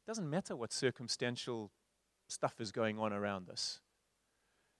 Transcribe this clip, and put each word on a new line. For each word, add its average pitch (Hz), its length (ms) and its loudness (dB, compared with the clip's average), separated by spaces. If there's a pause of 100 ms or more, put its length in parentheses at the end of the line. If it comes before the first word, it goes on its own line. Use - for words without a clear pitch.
it - 20 -20
doesn't 214 220 -2
matter 180 260 0
what 117 160 -2
circumstantial 120 1000 0 (580)
stuff - 320 0
is 104 120 -4
going 110 260 2
on 110 160 2
around 101 340 0
us. - 320 -4 (1000)